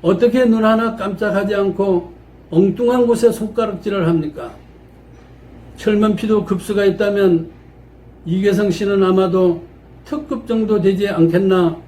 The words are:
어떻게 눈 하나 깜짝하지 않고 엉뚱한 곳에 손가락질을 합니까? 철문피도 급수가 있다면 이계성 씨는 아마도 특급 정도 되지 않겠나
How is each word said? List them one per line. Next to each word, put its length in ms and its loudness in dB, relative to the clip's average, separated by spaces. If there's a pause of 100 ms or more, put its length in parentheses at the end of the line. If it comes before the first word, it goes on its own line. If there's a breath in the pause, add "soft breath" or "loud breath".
어떻게 440 2
눈 200 2
하나 320 2
깜짝하지 580 -4
않고 580 -2 (380)
엉뚱한 560 2
곳에 260 2
손가락질을 720 -4
합니까? 480 -4 (1200)
철문피도 680 0
급수가 420 -4
있다면 640 0 (760)
이계성 460 0
씨는 320 0
아마도 600 2 (420)
특급 420 -8
정도 340 0
되지 280 0
않겠나 800 2